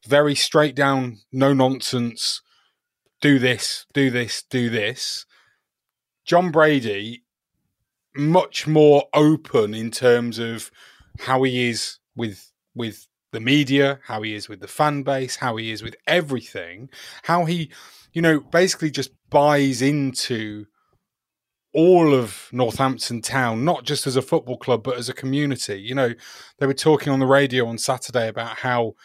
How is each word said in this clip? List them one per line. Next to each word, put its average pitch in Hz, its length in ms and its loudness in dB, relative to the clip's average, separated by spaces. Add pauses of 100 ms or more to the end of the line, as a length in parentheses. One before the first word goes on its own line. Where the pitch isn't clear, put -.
very 143 280 4
straight 151 420 2
down, 135 420 0 (140)
no 135 200 2
nonsense. 131 880 -2 (800)
Do 143 180 4
this, - 540 -2
do 135 180 2
this, 120 380 -6
do 120 220 -2
this. 110 560 -6 (1000)
John 175 260 2
Brady, 120 760 0 (920)
much 156 520 0
more 151 460 6
open 147 600 2
in 113 160 -6
terms 120 480 2
of 113 320 -10 (500)
how 131 220 0
he 123 260 0
is - 300 -8 (180)
with, 113 360 -10 (220)
with 113 340 -10 (240)
the 113 80 -10
media, 139 640 0
how 110 180 -8
he 107 120 -8
is 104 140 -12
with 101 120 -18
the 98 80 -18
fan 147 340 -2
base, 135 340 -4
how 120 200 -6
he 113 140 -8
is 107 120 -10
with 113 140 -14 (100)
everything, 123 840 -6 (360)
how 170 200 0
he, 165 260 -4 (420)
you 165 100 -4
know, 160 180 4
basically 170 500 0
just - 200 -8 (180)
buys 143 540 2
into 123 840 -4 (1040)
all 165 420 6
of 117 380 -4
Northampton 123 680 -2
Town, 120 420 -2
not 151 200 -2
just 147 220 -4
as 131 100 -2
a 131 60 0
football 127 340 -4
club, 117 260 -2
but 127 140 -6
as 120 120 -10
a 127 60 -8
community. 131 680 -4
You 113 140 -10
know, 123 200 0 (440)
they - 80 -2
were - 80 0
talking 151 380 2
on 135 80 0
the 135 60 0
radio 127 400 2
on 113 120 -8
Saturday 123 500 -4
about 117 300 -10
how, 120 360 -2 (100)